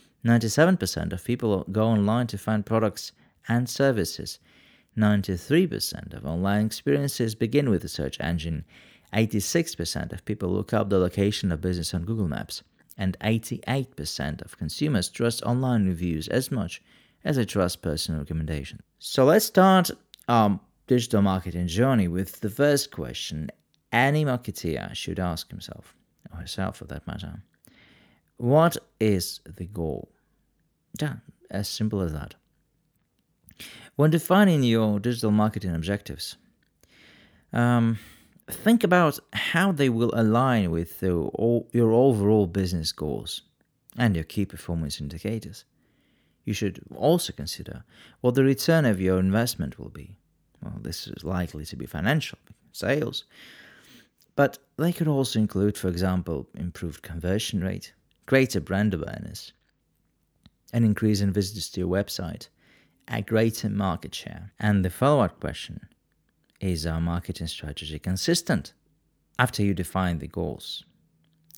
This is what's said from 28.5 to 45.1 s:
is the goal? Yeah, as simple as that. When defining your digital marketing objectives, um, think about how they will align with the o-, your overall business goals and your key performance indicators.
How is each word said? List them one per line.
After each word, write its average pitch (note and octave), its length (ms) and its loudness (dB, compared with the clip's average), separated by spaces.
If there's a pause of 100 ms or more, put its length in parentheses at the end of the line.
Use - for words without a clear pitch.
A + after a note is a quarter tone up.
is G2+ 480 2
the F2 200 -12
goal? D#2+ 440 -6 (880)
Yeah, C#3+ 160 -4 (340)
as G2+ 180 -4
simple G#2+ 340 -2
as E2 100 -2
that. D2+ 220 -8 (1600)
When D3 140 6
defining F3 520 6
your A2+ 380 4
digital A2+ 300 0
marketing G#2 440 2
objectives, E2 600 -4 (1160)
um, A#2 460 2 (520)
think A3+ 340 4
about F3 340 4 (140)
how F#3 400 0
they C#3+ 160 2
will A#2 260 2
align A2+ 560 4
with E2+ 300 -2
the F#2 120 2
o-, G2+ 600 0
your A#2 200 6
overall A2 540 6
business F2 460 -2
goals C2+ 500 -6 (540)
and A#2+ 180 2
your E2 100 -2
key - 200 -4
performance E2 560 -6
indicators. F#2+ 640 -8 (840)